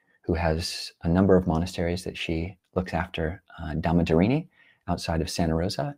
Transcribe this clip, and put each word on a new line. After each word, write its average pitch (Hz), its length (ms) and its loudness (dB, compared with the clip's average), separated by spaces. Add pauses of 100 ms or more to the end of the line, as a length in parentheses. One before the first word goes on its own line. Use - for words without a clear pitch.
(240)
who 92 100 0
has 82 580 -2 (120)
a 85 60 0
number 95 260 6
of 90 120 4
monasteries 85 560 -2
that - 140 -8
she 85 400 -4 (180)
looks 92 180 -2
after, 80 480 -4 (180)
uh, 78 160 -8
Dhammadharini 85 720 2 (400)
outside 82 340 -2
of 76 80 -4
Santa 85 260 0
Rosa, 80 420 -2